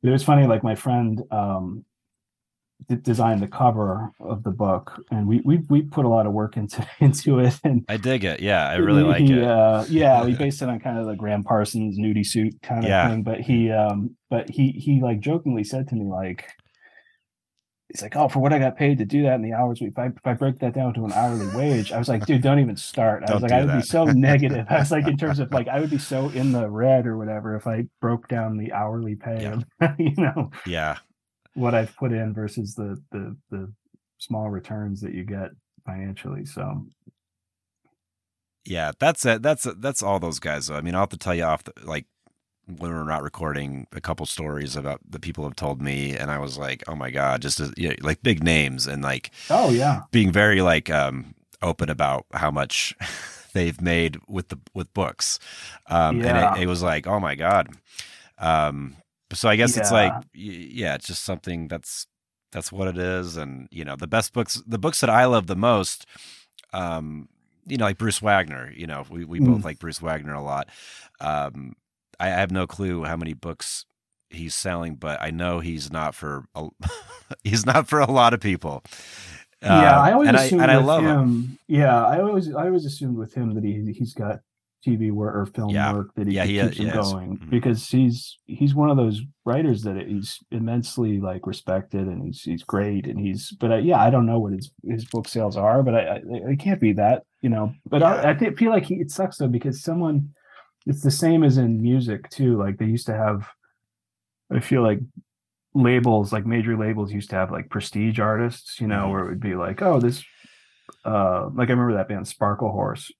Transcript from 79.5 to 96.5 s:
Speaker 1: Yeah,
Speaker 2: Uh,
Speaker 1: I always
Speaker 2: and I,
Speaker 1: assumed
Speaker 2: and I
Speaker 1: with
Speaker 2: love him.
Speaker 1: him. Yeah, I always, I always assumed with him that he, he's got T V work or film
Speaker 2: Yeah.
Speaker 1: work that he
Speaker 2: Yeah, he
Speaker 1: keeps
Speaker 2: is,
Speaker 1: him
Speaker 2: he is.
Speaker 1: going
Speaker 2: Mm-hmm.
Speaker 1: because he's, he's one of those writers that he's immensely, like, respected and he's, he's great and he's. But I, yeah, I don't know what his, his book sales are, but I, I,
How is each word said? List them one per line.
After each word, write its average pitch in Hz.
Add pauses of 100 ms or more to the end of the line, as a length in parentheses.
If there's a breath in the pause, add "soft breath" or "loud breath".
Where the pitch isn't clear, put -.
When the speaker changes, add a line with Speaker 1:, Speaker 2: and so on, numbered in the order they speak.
Speaker 1:
Yeah, 95
Speaker 2:
Uh, -
Speaker 1:
I 185
always 285
Speaker 2:
and 127
I, 135
Speaker 1:
assumed 175
Speaker 2:
and 131
I 131
Speaker 1:
with 131
Speaker 2:
love 156
him. 156
Speaker 1:
him. 123
Yeah, 135
I 156
always, 190
I 151
always 180
assumed 139
with 107
him 117
that 107
he, 104
he's 117
got 110 (440)
T 113
V 110
work 104
or 101
film 104
Speaker 2:
Yeah. 71
Speaker 1:
work 101
that 104
he 98
Speaker 2:
Yeah, 95
he 101
Speaker 1:
keeps -
Speaker 2:
is, -
Speaker 1:
him 107
Speaker 2:
he 110 (100)
is. 98
Speaker 1:
going 95
Speaker 2:
Mm-hmm. -
Speaker 1:
because 117
he's, 127
he's 139
one 147
of 139
those 110 (240)
writers 123
that 98 (100)
he's 101 (120)
immensely, 117
like, 92
respected 95
and 90
he's, -
he's 82
great 101
and -
he's. 101
But 113
I, 113
yeah, 139
I 117
don't 123
know 117
what 104
his, 95 (160)
his 110
book 113
sales 104
are, 110
but 127
I, 117
I, 87 (300)